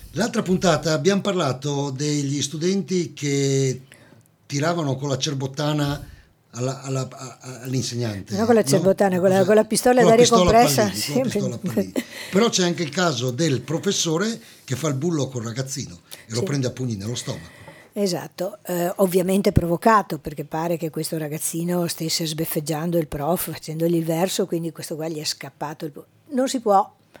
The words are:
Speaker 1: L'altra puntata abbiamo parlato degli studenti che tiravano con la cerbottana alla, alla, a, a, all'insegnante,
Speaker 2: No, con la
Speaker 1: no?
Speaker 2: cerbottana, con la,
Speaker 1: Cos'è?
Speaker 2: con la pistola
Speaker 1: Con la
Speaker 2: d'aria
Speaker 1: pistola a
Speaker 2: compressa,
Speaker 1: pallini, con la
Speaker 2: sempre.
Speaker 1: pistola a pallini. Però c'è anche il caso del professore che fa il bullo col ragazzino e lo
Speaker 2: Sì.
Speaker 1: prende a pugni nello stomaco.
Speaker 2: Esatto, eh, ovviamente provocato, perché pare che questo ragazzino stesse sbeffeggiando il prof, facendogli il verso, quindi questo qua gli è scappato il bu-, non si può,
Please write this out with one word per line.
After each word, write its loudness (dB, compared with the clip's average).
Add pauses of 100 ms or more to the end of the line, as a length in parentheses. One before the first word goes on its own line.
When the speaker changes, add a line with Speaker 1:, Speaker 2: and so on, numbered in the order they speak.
(140)
Speaker 1:
L'altra -2
puntata 2
abbiamo 2
parlato -2
degli -2
studenti -2
che 0 (640)
tiravano -2
con -6
la 0
cerbottana -2 (440)
alla, -6
alla, -4
a, -18
a, -16
all'insegnante, -4
Speaker 2:
No, 0
con 6
la 6
Speaker 1:
no? 0
Speaker 2:
cerbottana, 2
con 4
la, 4
Speaker 1:
Cos'è? 4
Speaker 2:
con 6
la 6
pistola 2
Speaker 1:
Con 8
la 8
Speaker 2:
d'aria 8
Speaker 1:
pistola 6
a 6 (100)
Speaker 2:
compressa, 4
Speaker 1:
pallini, -4
con 0
la 0
Speaker 2:
sempre. -4
Speaker 1:
pistola -2
a -10 (160)
pallini. -2 (380)
Però 4
c'è 0
anche 0
il -6
caso 0
del 0
professore -2 (240)
che -6
fa -2
il 0
bullo -2
col -8
ragazzino -8 (260)
e -16
lo -2
Speaker 2:
Sì. 0
Speaker 1:
prende -2
a -4
pugni -6
nello -8
stomaco. -10 (360)
Speaker 2:
Esatto, -4
eh, -2
ovviamente 4
provocato, 4
perché -10
pare -4
che -4
questo -6
ragazzino -4
stesse -4
sbeffeggiando -2
il 0
prof, -2
facendogli -2
il 0
verso, 0
quindi -4
questo -10
qua -6
gli -8
è -8
scappato -10
il -8
bu-, -18 (240)
non 0
si -4
può, 4 (320)